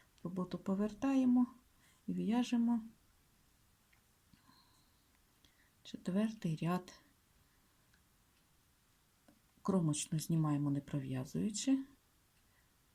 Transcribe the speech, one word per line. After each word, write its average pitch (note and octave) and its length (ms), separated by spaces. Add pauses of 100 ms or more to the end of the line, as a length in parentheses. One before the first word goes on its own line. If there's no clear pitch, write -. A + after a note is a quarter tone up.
(240)
Роботу F3+ 360
повертаємо B3 880 (600)
і F#3+ 60
в'яжемо A#3 680 (3000)
четвертий F#3+ 720
ряд. F3 380 (2750)
Кромочну E3 580
знімаємо, D3 520
не C#3+ 100
пров'язуючи. D#3 1040 (1080)